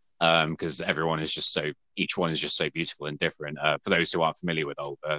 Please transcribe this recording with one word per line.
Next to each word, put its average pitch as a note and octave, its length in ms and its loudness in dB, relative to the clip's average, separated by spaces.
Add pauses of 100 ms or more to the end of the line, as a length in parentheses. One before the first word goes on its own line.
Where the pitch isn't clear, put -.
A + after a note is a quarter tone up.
(200)
um, E2 360 4
'cause E2 240 -2
everyone D#2+ 400 0
is D#2 120 0
just - 200 2
so, D2+ 200 0 (240)
each - 200 -2
one E2+ 140 0
is D2+ 100 0
just D2 160 2
so D#2+ 140 0
beautiful D#2+ 360 -6
and D2+ 120 -6
different. D2+ 400 -4
Uh, D2 240 0
for G2 80 -4
those E2+ 220 4
who E2+ 100 0
aren't D#2+ 160 0
familiar D#2+ 280 -2
with C#2+ 120 -8
Ulver, D2 400 -6